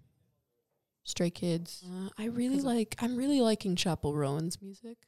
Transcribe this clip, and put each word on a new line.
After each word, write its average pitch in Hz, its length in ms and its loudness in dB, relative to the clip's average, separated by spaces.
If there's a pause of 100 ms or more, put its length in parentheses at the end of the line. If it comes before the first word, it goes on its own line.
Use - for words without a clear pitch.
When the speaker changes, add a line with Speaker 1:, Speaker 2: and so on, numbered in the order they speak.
(1040)
Speaker 1:
Stray - 280 -2
Kids. 170 540 -4
Uh, 185 320 -8
I 214 100 -6
really 240 280 0
Speaker 2:
'Cause 277 80 2
of 269 40 0
Speaker 1:
like, 233 340 0
I'm 240 160 0
really 269 240 4
liking 214 340 4
Chappell 156 400 0
Rowan's 151 480 0
music 214 440 -16